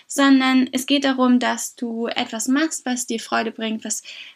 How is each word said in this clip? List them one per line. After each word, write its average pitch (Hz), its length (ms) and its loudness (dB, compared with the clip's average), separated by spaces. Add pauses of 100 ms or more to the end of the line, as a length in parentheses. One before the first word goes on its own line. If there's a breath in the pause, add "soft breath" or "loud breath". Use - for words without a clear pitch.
sondern 262 640 4
es - 140 -4
geht 277 180 2
darum, 254 340 4
dass 233 380 -4
du 233 300 -6
etwas 233 420 -4
machst, 302 360 -2
was 247 220 -4
dir 226 120 -4
Freude 226 320 -4
bringt, 220 340 -6
was, - 180 -8 (320 loud breath)